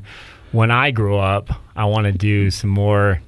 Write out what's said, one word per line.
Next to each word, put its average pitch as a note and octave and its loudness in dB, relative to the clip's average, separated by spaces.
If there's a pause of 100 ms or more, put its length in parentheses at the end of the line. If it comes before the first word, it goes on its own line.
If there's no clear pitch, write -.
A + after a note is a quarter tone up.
(520)
When A2+ 2
I C3 2
grow G#2 0
up, G2 0 (240)
I G#2+ -2
wanna G#2 0
do G2+ 0
some G2 -2
more G2+ 2